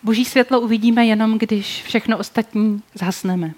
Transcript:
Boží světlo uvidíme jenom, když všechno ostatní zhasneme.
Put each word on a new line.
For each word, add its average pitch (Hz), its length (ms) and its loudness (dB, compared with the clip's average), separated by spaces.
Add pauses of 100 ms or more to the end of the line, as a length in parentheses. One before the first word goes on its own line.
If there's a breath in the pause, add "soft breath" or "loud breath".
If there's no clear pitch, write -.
Boží 226 220 2
světlo 254 360 2
uvidíme 233 460 2
jenom, 220 320 2
když 214 440 -4
všechno 226 360 -2
ostatní 208 640 -2 (120)
zhasneme. 180 640 -4